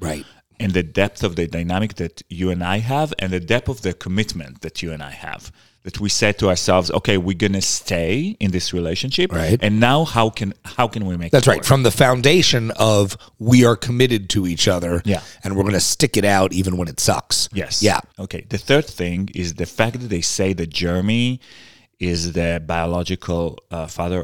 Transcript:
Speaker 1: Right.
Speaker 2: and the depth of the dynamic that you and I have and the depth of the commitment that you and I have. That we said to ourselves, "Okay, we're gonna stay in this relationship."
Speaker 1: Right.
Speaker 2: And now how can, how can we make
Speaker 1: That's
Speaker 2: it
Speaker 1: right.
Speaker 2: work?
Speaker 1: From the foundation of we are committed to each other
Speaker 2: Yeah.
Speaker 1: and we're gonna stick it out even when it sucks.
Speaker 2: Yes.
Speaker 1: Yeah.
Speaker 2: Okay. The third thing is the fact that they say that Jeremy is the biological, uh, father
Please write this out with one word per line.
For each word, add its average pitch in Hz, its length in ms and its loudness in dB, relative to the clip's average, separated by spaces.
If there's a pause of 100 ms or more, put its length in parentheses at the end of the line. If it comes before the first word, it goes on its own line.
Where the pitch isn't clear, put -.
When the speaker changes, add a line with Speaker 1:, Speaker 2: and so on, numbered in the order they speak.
Speaker 1:
Right. 78 240 -8 (320)
Speaker 2:
and 101 160 0
the 90 80 2
depth 95 420 -2
of 87 120 -4
the 85 100 0
dynamic 87 480 -4
that - 340 -8
you 90 220 -2
and 87 120 -2
I 90 160 -2
have 139 420 -2
and 92 120 -4
the 92 80 -2
depth 110 280 0
of 131 140 -4
the 92 120 -2
commitment 90 680 -6
that - 220 -10
you 82 100 -6
and 76 100 -10
I 71 100 -14
have. - 380 -14 (320)
That - 160 -12
we 101 120 -2
said 104 300 2
to 98 100 4
ourselves, 90 400 2
"Okay, 98 260 2
we're 90 300 0
gonna 98 160 0
stay 101 760 -2
in 98 120 0
this 90 240 -2
relationship." 110 580 -2
Speaker 1:
Right. 85 300 0
Speaker 2:
And 104 180 2
now 135 240 4
how 113 240 2
can, 104 240 -6 (240)
how 123 100 2
can 107 200 -4
we 90 100 -2
make 85 160 -8
Speaker 1:
That's 127 140 6
Speaker 2:
it - 40 8
Speaker 1:
right. 87 100 4
Speaker 2:
work? - 40 -6
Speaker 1:
From 135 200 4
the 113 60 6
foundation 127 840 4
of 104 440 4 (220)
we 123 260 6
are 117 120 6
committed 123 580 0
to 98 120 0
each 85 220 0
other 87 380 0
Speaker 2:
Yeah. 92 160 0 (200)
Speaker 1:
and 98 140 -4
we're 98 80 2
gonna 98 160 2
stick - 380 0
it 101 80 2
out 95 260 4
even 92 240 -2
when 87 120 -2
it 73 120 -8
sucks. - 540 0
Speaker 2:
Yes. 90 280 -4
Speaker 1:
Yeah. 104 180 4 (180)
Speaker 2:
Okay. 95 320 -10
The - 80 -2
third 147 280 4
thing 90 480 -4
is 85 200 -4
the 87 100 -6
fact 117 380 -2
that 120 60 -10
they 92 120 -4
say 95 320 0
that 85 160 -4
Jeremy 104 720 0 (580)
is 87 360 -2
the 85 320 0
biological, 85 920 -4 (120)
uh, 80 160 -8
father 87 380 -4